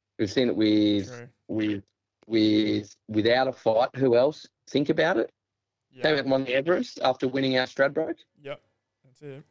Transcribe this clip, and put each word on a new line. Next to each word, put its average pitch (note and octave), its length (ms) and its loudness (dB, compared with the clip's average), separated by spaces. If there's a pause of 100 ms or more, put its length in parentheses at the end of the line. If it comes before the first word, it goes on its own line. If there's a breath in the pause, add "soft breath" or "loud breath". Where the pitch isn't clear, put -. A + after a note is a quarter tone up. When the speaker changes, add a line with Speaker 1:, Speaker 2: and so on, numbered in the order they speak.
(180)
Speaker 1:
we've A2 120 -2
seen B2+ 180 2
it - 80 -2
with, G#2 520 2
Speaker 2:
True. A#2+ 200 -18 (200)
Speaker 1:
with, G#2+ 360 -4 (420)
with G#2+ 680 0 (140)
Without A#2 400 2
a B2+ 40 -4
Fight. A2+ 440 0
Who B2+ 180 2
else? C3+ 320 2 (220)
Think C#3+ 200 -2
About D#3+ 280 0
It. - 160 -4 (580)
Speaker 2:
Yeah. B2+ 120 -10
Speaker 1:
Came D#3+ 120 2
out C#3+ 60 0
and C3+ 100 -4
won C3+ 140 2
the B2 100 -4
Everest E3+ 460 -2
after C3 280 0
winning C3 300 0
our B2+ 80 0
Stradbroke. D3 520 -2 (240)
Speaker 2:
Yep. C#3 180 -14 (440)
That's C3 180 -20
it. C#3+ 280 -18